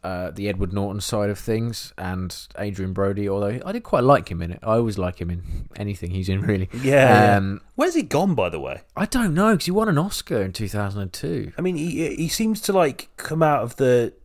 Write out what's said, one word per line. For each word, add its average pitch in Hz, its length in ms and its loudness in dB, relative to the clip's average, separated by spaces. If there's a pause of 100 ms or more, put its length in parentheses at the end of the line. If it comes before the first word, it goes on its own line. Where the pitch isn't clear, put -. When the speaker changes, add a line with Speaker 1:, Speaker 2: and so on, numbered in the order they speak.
Speaker 1:
uh, 90 280 -6
the 98 180 -6
Edward 95 240 -2
Norton 101 280 -2
side 104 280 -2
of 101 100 -4
things 113 580 -4
and 92 380 -6 (220)
Adrian 98 360 -4
Brody, 98 360 0
although 101 360 -2
I 185 60 -6
did 226 120 -6
quite 127 200 0
like 131 260 4
him 85 120 -6
in 85 100 -6
it. - 120 -12
I 110 120 2
always 113 220 0
like 90 240 -4
him 85 80 -6
in 87 140 -6 (320)
anything 101 360 -6
he's 95 180 -2
in, 95 120 0
really. 95 280 0 (120)
Speaker 2:
Yeah. 120 560 6
Speaker 1:
Um, 98 240 -2 (140)
Speaker 2:
Where's 339 200 2
he 320 80 2
gone, 175 320 2
by 95 140 2
the 82 100 -6
way? 67 220 -8 (160)
Speaker 1:
I 196 80 0
don't 220 280 0
know, 202 220 6
'cause 147 100 -2
he 180 60 -2
won 214 160 2
an 170 100 4
Oscar 160 440 -2
in 95 100 -2
two 104 160 -6
thousand 101 340 -4
and 95 120 -8
two. 139 440 -6
Speaker 2:
I 180 40 -4
mean, 180 160 0
he, 160 380 -4
he 165 120 -2
seems 220 340 0
to, 202 120 -2
like, 170 440 2
come 156 240 -2
out 147 220 4
of 117 140 -8
the 123 360 4 (120)